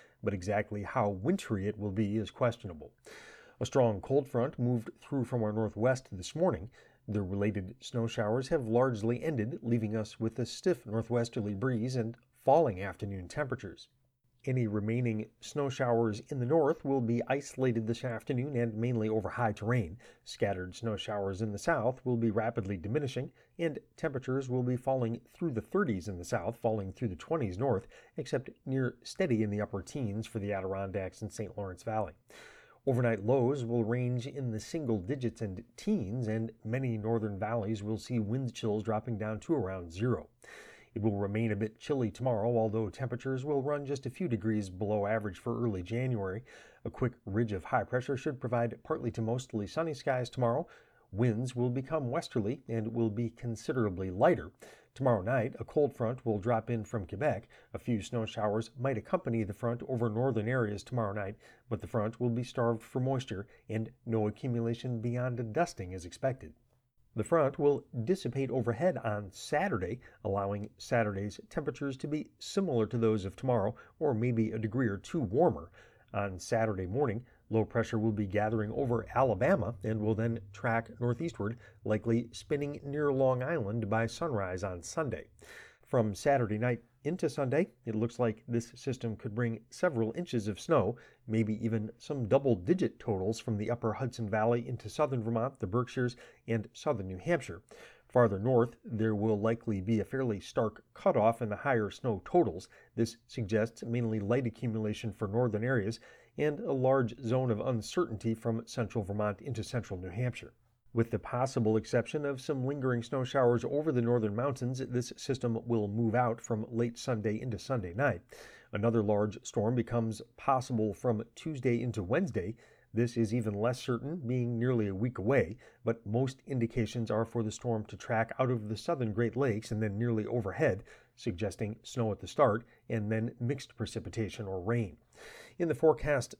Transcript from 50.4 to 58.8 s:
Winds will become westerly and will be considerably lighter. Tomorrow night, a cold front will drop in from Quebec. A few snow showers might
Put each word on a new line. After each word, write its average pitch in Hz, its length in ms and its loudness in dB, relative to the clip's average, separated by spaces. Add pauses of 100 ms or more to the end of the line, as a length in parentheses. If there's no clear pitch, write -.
Winds 120 440 2
will 120 160 2
become 135 400 -2
westerly 127 580 -2
and 113 240 -2
will 113 160 2
be 113 220 -2
considerably 107 800 -2
lighter. 101 420 4 (420)
Tomorrow 117 300 2
night, 113 360 2
a 110 60 -6
cold 147 280 2
front 123 320 -2
will 107 140 2
drop 113 300 0
in 113 160 -2
from 104 200 -4
Quebec. 107 440 -2 (240)
A 117 60 -6
few 117 220 0
snow 113 240 -4
showers 107 540 0
might 127 180 0